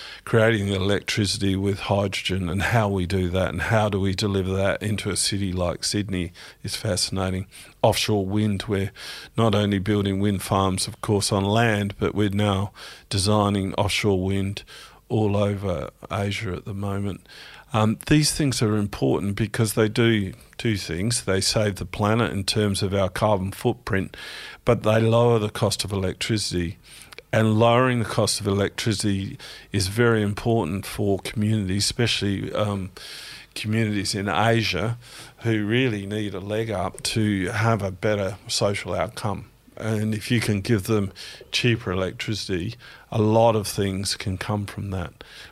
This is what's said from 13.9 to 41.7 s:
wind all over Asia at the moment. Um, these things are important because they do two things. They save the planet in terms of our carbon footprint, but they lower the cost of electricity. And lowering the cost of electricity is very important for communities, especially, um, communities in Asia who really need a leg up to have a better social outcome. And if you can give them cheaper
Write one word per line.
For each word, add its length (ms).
wind 420
all 260
over 560
Asia 420
at 140
the 80
moment. 520
Um, 320
these 260
things 280
are 160
important 580
because 380
they 160
do 460
two 180
things. 480
They 160
save 360
the 100
planet 440
in 140
terms 380
of 100
our 160
carbon 420
footprint, 640
but 160
they 180
lower 380
the 100
cost 340
of 80
electricity. 840
And 260
lowering 420
the 40
cost 360
of 60
electricity 920
is 160
very 340
important 640
for 360
communities, 640
especially, 680
um, 380
communities 600
in 140
Asia 720
who 280
really 380
need 300
a 60
leg 300
up 320
to 460
have 340
a 80
better 460
social 460
outcome. 520
And 380
if 160
you 80
can 220
give 240
them 280
cheaper 400